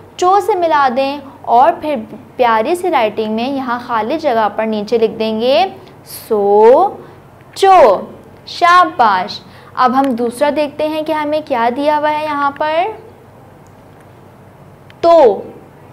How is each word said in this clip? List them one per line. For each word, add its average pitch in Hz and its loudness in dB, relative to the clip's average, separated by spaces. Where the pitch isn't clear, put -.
चो 370 2
से 392 -2
मिला 311 0
दें 269 -4
और 294 4
फिर 302 -4
प्यारी 233 0
सी 349 -6
writing 220 -2
में 233 -4
यहाँ 262 -6
खाली 240 -4
जगह 226 -2
पर 220 -4
नीचे 214 -4
लिख 220 2
देंगे 247 -2
सो 220 2
चो। 339 4
शाबाश। 320 0
अब 254 0
हम 269 0
दूसरा 247 -2
देखते 294 -4
हैं 311 -6
कि 311 -6
हमें 302 -4
क्या 233 -2
दिया 285 -2
हुआ 294 -2
है 302 -4
यहाँ 285 -4
पर। 320 -4
तो 339 4